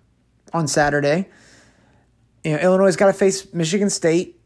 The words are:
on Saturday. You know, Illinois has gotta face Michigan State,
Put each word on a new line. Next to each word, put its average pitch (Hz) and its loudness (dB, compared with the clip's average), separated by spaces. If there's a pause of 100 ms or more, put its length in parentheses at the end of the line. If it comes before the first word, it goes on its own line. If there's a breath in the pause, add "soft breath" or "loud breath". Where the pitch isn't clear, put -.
(520)
on 165 -2
Saturday. 147 0 (1120 soft breath)
You 160 -4
know, 151 -2
Illinois 185 2
has 175 2
gotta 196 4
face 196 -2
Michigan 175 -2
State, 170 -2